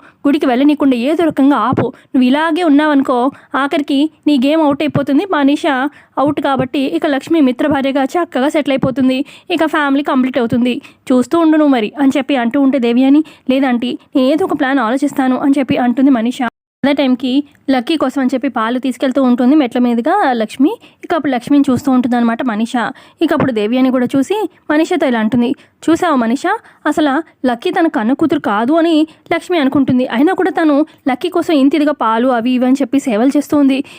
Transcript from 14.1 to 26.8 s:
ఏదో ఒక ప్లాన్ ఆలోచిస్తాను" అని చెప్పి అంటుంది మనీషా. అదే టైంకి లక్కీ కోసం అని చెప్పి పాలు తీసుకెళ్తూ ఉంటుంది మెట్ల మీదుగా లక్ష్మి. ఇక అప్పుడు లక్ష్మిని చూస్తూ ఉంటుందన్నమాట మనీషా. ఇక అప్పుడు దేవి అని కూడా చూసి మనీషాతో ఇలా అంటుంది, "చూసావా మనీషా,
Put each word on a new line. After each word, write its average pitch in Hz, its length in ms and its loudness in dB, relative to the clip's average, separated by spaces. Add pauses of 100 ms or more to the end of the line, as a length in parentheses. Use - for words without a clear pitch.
ఏదో 311 180 2
ఒక 349 140 -2
ప్లాన్ 269 200 0
ఆలోచిస్తాను" 254 580 0
అని 277 200 0
చెప్పి 277 200 -2
అంటుంది 262 340 2
మనీషా. 240 360 -2 (360)
అదే 277 100 2
టైంకి 262 380 -2 (380)
లక్కీ 254 280 0
కోసం 277 240 -2
అని 254 120 0
చెప్పి 269 160 -2
పాలు 233 300 -4
తీసుకెళ్తూ 262 440 -2
ఉంటుంది 247 320 2
మెట్ల 254 240 0
మీదుగా 240 340 0 (200)
లక్ష్మి. 233 380 0 (300)
ఇక - 120 -8
అప్పుడు 302 180 -2
లక్ష్మిని 277 360 2
చూస్తూ 254 240 0
ఉంటుందన్నమాట 240 520 0
మనీషా. 226 400 -4 (380)
ఇక 311 120 2
అప్పుడు 285 180 0
దేవి 214 260 -2
అని 262 140 2
కూడా 247 240 0
చూసి 277 220 0 (300)
మనీషాతో 320 400 0
ఇలా 240 120 0
అంటుంది, 233 300 0 (320)
"చూసావా 320 340 0
మనీషా, 254 360 -2 (340)